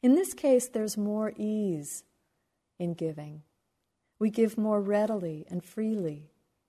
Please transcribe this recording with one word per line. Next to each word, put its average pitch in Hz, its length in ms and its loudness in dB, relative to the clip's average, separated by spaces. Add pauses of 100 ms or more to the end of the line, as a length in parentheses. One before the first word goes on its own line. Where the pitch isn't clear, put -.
In 254 140 8
this 370 180 2
case, 254 340 4
there's 214 280 -4
more 214 400 -2
ease 208 680 -4 (760)
in 175 140 -2
giving. 151 480 -8 (800)
We 214 100 4
give 220 280 2
more 214 240 2
readily 202 680 0
and 175 140 -6
freely. 185 680 -4 (400)